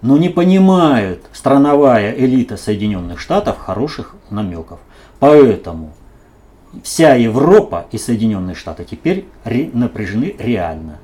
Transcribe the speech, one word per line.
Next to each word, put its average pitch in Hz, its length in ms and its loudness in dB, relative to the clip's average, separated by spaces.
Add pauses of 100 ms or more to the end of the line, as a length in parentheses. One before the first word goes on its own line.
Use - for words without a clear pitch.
но 131 160 2
не 175 100 2
понимают 175 920 2 (120)
страновая 139 800 2
элита 127 440 -2
Соединённых 95 640 -6
Штатов - 380 -4
хороших - 580 -8 (140)
намёков. 95 500 -10 (400)
Поэтому 101 720 4 (880)
вся 151 320 2
Европа 123 800 2
и 110 60 -8
Соединённые 104 580 -4
Штаты - 280 -14
теперь 190 420 -6 (180)
ре-, 120 280 -4
напряжены 117 680 -4
реально. 80 640 -6